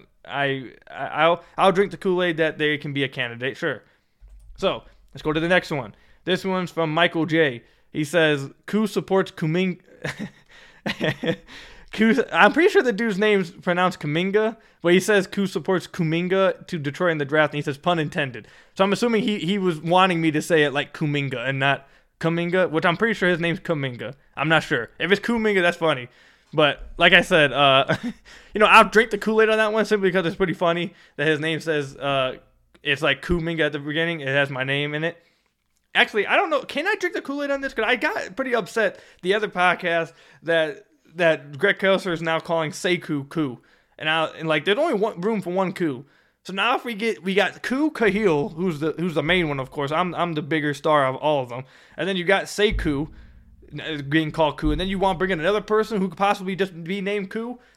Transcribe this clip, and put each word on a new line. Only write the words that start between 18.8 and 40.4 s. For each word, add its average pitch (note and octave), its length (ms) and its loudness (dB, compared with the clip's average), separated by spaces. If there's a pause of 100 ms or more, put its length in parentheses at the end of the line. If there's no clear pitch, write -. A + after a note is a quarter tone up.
I'm G3 80 2
assuming A3+ 300 2
he, G#3 160 -2
he F3+ 180 0
was F3+ 240 -2
wanting F3+ 400 4
me D#3+ 120 2
to D3+ 100 -2
say D#3 220 4
it C#3+ 80 0
like C#3 200 -4
Kuminga C#3 560 -4
and C3+ 100 -4
not C#3 300 0 (320)
Kuminga, E3+ 500 0
which D#3 140 -2
I'm E3+ 120 2
pretty A3 180 0
sure F#3+ 140 0
his F3 120 0
name's E3+ 200 -2
Kuminga. C3 540 -6 (220)
I'm C#3 120 -2
not D#3 140 4
sure. A#2+ 360 -4
If E3 140 -2
it's G3 80 2
Kuminga, A3 420 0
that's F3 140 2
funny. C#3 320 -2 (440)
But D3 440 0
like F3 160 4
I F3+ 100 6
said, D#3 300 4
uh, C#3 440 4 (280)
<laughs> - 300 -20
you G3+ 40 -2
know, G#3+ 80 6
I'll F#3+ 220 8
drink A3+ 220 2
the G3+ 80 -4
Kool-Aid A3 300 2
on A3 100 2
that G#3+ 140 2
one A3 120 2
simply G3+ 240 2
because F3+ 180 0
it's E3 100 -4
pretty F3+ 180 0
funny E3+ 400 -2 (220)
that D3 100 -2
his D#3 140 2
name D#3 200 -2
says, D3 360 -4
uh, C3+ 400 -2 (460)
it's C#3+ 200 -2
like C#3 200 0
Kuminga E3 440 0
at D3 60 -2
the D3+ 60 -6
beginning. D#3+ 420 -4
It C3+ 80 -6
has C#3 200 0
my C3 160 -4
name C#3+ 300 -2
in D3+ 100 -4
it. E3+ 140 -4 (760)
Actually, G#3+ 320 2
I A#3+ 100 2
don't F4+ 140 2
know. D4 100 0
Can D4 260 -6
I G#4 80 0
drink G4+ 200 -6
the - 80 -6
Kool-Aid C#4+ 280 -6
on C#4 100 -4
this? C4+ 140 -8
'Cause A3+ 120 -2
I B3 100 2
got A#3 400 -4
pretty C4 180 -4
upset G#3 460 -2 (220)
the F#3 120 0
other G#3+ 140 -2
podcast E3+ 640 0 (300)